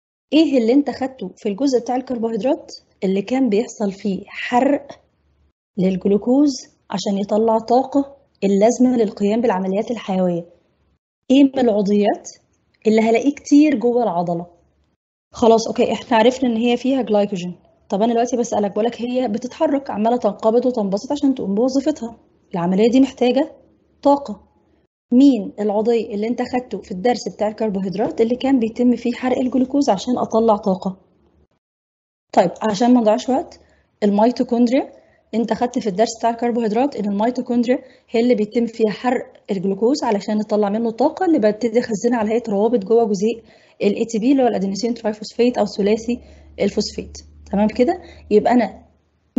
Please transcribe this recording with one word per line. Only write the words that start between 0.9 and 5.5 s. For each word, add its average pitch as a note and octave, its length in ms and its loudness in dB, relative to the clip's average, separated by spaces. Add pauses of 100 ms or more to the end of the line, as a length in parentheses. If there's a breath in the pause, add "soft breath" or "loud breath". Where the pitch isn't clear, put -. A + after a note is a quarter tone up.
في A3 120 -6
الجزء B3 300 0
بتاع A#3+ 160 -4
الكربوهيدرات A#3+ 800 -4 (280)
اللي F#3+ 180 0
كان B3+ 280 0
بيحصل G3+ 420 -2
فيه F#3+ 360 -6
حرق - 600 0 (880)